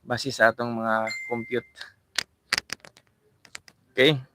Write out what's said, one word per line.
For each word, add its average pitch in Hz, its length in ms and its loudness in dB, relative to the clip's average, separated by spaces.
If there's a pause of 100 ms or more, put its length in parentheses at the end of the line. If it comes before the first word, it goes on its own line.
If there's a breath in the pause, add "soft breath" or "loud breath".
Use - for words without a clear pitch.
base 123 320 -4
sa 113 160 6
atong 117 320 -6
mga 110 240 0 (240)
compute. 117 420 -4 (2250)
Okay? 139 240 4 (160)